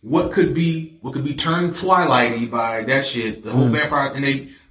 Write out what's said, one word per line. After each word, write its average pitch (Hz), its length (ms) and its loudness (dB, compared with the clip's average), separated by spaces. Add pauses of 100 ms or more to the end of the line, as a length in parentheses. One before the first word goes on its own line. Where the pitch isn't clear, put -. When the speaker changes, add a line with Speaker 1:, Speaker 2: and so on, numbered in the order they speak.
Speaker 1:
what 151 300 0
could 170 220 4
be, 160 480 -2
what 127 120 -10
could 135 120 -4
be 147 100 -4
turned 170 380 -2
Twilighty 120 760 2
by 113 340 -2
that 135 220 0
shit, 113 380 -4
the 107 80 -10
whole 123 160 4
Speaker 2:
Mm. 117 40 4
Speaker 1:
vampire, 143 420 0
and 139 100 -6
they, 135 260 -2 (220)